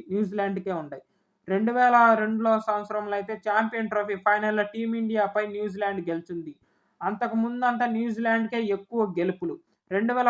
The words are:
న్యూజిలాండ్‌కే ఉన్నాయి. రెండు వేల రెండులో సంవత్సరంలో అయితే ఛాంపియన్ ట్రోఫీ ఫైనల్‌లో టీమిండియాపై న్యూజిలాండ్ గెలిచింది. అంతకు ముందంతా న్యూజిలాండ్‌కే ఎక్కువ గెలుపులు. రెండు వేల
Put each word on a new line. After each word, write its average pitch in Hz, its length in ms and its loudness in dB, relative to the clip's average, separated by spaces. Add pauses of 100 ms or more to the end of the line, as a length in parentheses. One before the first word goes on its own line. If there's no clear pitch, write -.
న్యూజిలాండ్‌కే 196 640 -2
ఉన్నాయి. 147 300 -8 (440)
రెండు 208 240 2
వేల 247 260 6 (160)
రెండులో 220 460 2
సంవత్సరంలో 208 560 -4
అయితే 202 240 -4
ఛాంపియన్ 220 500 0
ట్రోఫీ 208 280 -2
ఫైనల్‌లో 208 480 2
టీమిండియాపై 220 800 -2
న్యూజిలాండ్ 202 540 -4
గెలిచింది. 170 500 -6 (500)
అంతకు 214 340 -2
ముందంతా 240 520 0
న్యూజిలాండ్‌కే 226 720 0 (100)
ఎక్కువ 196 320 -2 (100)
గెలుపులు. 175 440 -2 (360)
రెండు 226 220 0
వేల 247 160 4